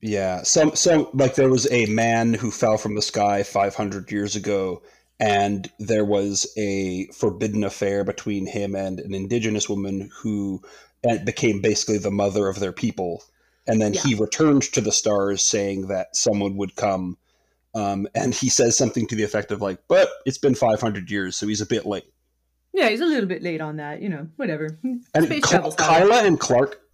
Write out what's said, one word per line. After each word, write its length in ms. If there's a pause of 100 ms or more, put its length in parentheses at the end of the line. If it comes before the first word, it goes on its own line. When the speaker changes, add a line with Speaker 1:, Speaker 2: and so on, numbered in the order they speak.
Speaker 1:
Yeah. 400
Some, 340
some, 380
like, 200
there 140
was 240
a 140
man 480
who 180
fell 260
from 160
the 80
sky 400
five 320
hundred 380
years 240
ago, 460 (380)
and 580
there 260
was 540
a 560
forbidden 500
affair 400
between 420
him 280
and 260
an 140
indigenous 540
woman 420 (120)
who, 380 (480)
uh, 160
became 380
basically 360
the 120
mother 380
of 120
their 120
people. 500 (440)
And 140
then 140
Speaker 2:
Yeah. 80
Speaker 1:
he 140
returned 460 (120)
to 80
the 100
stars 500
saying 440
that 300
someone 400
would 200
come. 400 (580)
Um, 400
and 200
he 140
says 280
something 300
to 100
the 60
effect 300
of, 100
like, 160 (100)
"But 220 (160)
it's 120
been 180
five 240
hundred 300
years, 260
so 100
he's 140
a 60
bit 200
late." 260 (640)
Speaker 2:
Yeah, 160
he's 100
a 60
little 220
bit 140
late 200
on 140
that, 260
you 80
know, 260
whatever. 420 (360)
Speaker 1:
And 100
Speaker 2:
Space 200
Speaker 1:
Ky-, 40
Speaker 2:
travel 220
style. 180
Speaker 1:
Kyla 360
and 140
Clark 420 (140)